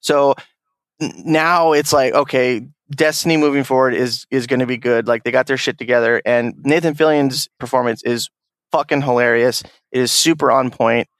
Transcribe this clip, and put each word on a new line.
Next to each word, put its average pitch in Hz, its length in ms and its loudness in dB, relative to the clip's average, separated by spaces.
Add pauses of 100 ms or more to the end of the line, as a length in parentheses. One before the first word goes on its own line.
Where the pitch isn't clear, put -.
So 143 340 2 (640)
n-, 156 120 -6 (120)
now 165 480 2
it's 147 200 2
like, 135 220 2
okay, 127 520 0 (240)
Destiny 156 460 0
moving 143 280 2
forward 131 300 2
is, 120 360 -4
is 131 160 -2
gonna 127 200 0
be 123 100 -4
good. 117 320 0
Like, 117 160 -2
they 123 60 -2
got 127 160 0
their 135 100 -2
shit - 220 -6
together, 117 480 0
and 120 280 0 (100)
Nathan 156 300 0
Fillion's 147 540 0 (100)
performance 120 440 -4
is 117 260 -4 (440)
fucking 147 300 -2
hilarious. 120 600 0 (300)
It 127 80 -2
is 123 120 0
super 151 380 0
on 123 200 2
point. 117 380 0 (100)